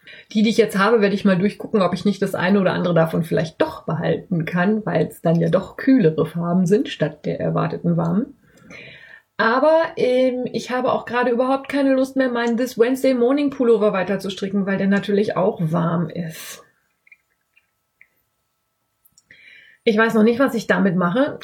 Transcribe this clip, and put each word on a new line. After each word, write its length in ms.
Die, 120
die 60
ich 80
jetzt 200
habe, 240
werde 140
ich 100
mal 120
durchgucken, 440
ob 120
ich 120
nicht 160
das 140
eine 240
oder 140
andere 200
davon 300
vielleicht 380
doch 220
behalten 640
kann, 400
weil 220
es 140
dann 180
ja 100
doch 280
kühlere 480
Farben 420
sind, 220
statt 360
der 140
erwarteten 580
warmen. 380
Aber, 580
ähm, 560
ich 180
habe 220
auch 140
gerade 260
überhaupt 380
keine 240
Lust 240
mehr, 120
meinen 280
This 200
Wednesday 360
Morning 360
Pullover 440
weiter 260
zu 100
stricken, 360
weil 120
der 100
natürlich 500
auch 240
warm 480
ist. 520
Ich 120
weiß 160
noch 100
nicht, 160
was 160
ich 120
damit 300
mache. 460